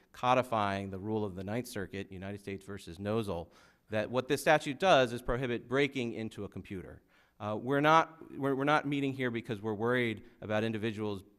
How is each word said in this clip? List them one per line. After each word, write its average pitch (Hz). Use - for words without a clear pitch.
codifying 104
the 95
rule 107
of 92
the 95
Ninth 113
Circuit, 98
United 95
States 98
versus 95
Nozell, 101
that 107
what 123
this 143
statute 151
does 135
is 120
prohibit 120
breaking 131
into 110
a 95
computer. -
Uh, 107
we're 139
not, 160
we're, 139
we're 135
not 147
meeting 139
here 127
because 113
we're 110
worried 117
about 107
individuals 107